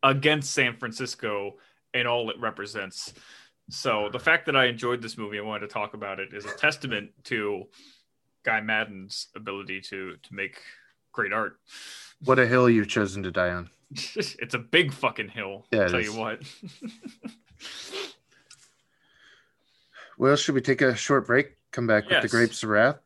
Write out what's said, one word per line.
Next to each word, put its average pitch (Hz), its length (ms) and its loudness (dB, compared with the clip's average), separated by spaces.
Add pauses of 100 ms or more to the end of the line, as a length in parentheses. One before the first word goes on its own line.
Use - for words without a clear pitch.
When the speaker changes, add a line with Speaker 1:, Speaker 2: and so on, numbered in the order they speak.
Speaker 1:
against 139 500 4
San 120 240 2
Francisco 110 760 -6 (380)
and 123 140 0
all 120 220 0
it - 100 -8
represents. 101 720 -8 (560)
So 107 420 -2
the 123 80 -6
fact 165 260 2
that 143 100 0
I 131 120 6
enjoyed 120 340 -2
this 113 160 -12
movie 107 220 -8
and 104 80 -8
wanted 104 200 -6
to 104 60 -16
talk 104 220 -6
about 98 240 -10
it 98 140 -10
is 101 120 -12
a 104 100 -10
testament 127 540 -2 (160)
to 104 380 -4 (800)
Guy 110 180 0
Maddin's 107 760 -6
ability 98 460 -10
to, 95 400 -12
to - 120 -20
make 98 260 -8 (520)
great 101 220 -2
art. 107 260 -4 (640)
Speaker 2:
What 135 160 6
a 123 60 8
hill 123 240 6
you've 110 180 6
chosen 101 360 -2
to 92 80 -6
die 90 180 0
on. 87 200 -8 (220)
Speaker 1:
<laughs> - 240 -10
It's - 380 -8
a 123 60 -2
big 143 340 2
fucking - 360 -4
hill, 98 420 -10
Speaker 2:
Yeah, 107 140 4
it 90 40 2
Speaker 1:
tell 120 100 2
Speaker 2:
is. 107 140 -4
Speaker 1:
you 113 60 -8
what. 110 240 -6
<laughs> 143 80 -18 (3750)
Speaker 2:
Well, 135 200 6
should 143 180 0
we 131 60 4
take 131 200 2
a 131 140 6
short 135 320 2
break? 135 300 2 (140)
Come 120 160 -4
back 107 180 4
with 139 160 4
the 117 60 -2
Speaker 1:
Yes. - 40 -2
Speaker 2:
Grapes 117 320 2
of 110 60 -4
Wrath? 113 360 4